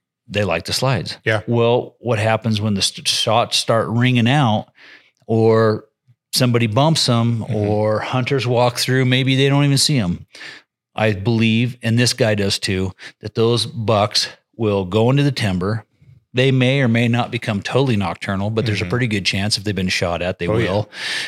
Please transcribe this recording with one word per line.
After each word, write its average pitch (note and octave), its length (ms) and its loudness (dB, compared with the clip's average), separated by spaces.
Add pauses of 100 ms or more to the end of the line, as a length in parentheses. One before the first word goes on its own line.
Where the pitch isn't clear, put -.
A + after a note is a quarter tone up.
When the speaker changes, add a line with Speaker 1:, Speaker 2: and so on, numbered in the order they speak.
(280)
Speaker 1:
they G2+ 180 -2
like E2+ 200 -2
the F#2+ 80 -6
slides. B2+ 520 -2
Speaker 2:
Yeah. A2 220 0
Speaker 1:
Well, A#2 520 0
what A#2 200 -2
happens A2 420 0
when G#2+ 140 -2
the F#2+ 60 -2
st-, - 260 -4
shots - 500 0
start A2 320 0
ringing A#2+ 400 2
out, B2 380 2 (600)
or A2+ 560 4 (480)
somebody A#2+ 360 2
bumps C#3 380 2
them, A#2 360 0
Speaker 2:
Mm-hmm. G#2+ 140 -6
Speaker 1:
or G#2+ 440 0
hunters B2+ 480 -2
walk B2 300 2
through, C3 280 0
maybe C3 300 2
they C3+ 140 4
don't C#3 160 4
even C#3 120 2
see C#3+ 220 2
'em? F2 260 -2 (720)
I G#2+ 180 2
believe, A2+ 720 0
and A2+ 160 2
this A#2+ 140 2
guy A2 220 0
does G2 220 -2
too, F#2+ 360 -2 (260)
that - 160 -12
those A#2 300 2
bucks G#2+ 640 0 (260)
will G2+ 300 0
go A2 240 2
into C#3 140 2
the C#3+ 80 2
timber, G2+ 540 -2 (480)
they C3 180 2
may C3 300 2
or B2+ 60 2
may A#2 200 2
not A#2 240 0
become A2 300 -4
totally B2+ 340 0
nocturnal, G2 540 -4
but A2 160 -2
there's G#2 160 -2
a - 40 -2
Speaker 2:
Mm-hmm. F2+ 40 -8
Speaker 1:
pretty B2 180 -2
good G2+ 180 -4
chance G#2 320 -2
if G2+ 60 -6
they've G2+ 120 -4
been F#2 140 -2
shot E2+ 320 -2
at, F2+ 180 -4
they F2 80 -4
Speaker 2:
Oh, G#2+ 100 0
yeah. A2+ 140 0
Speaker 1:
will. G#2 180 -2 (380)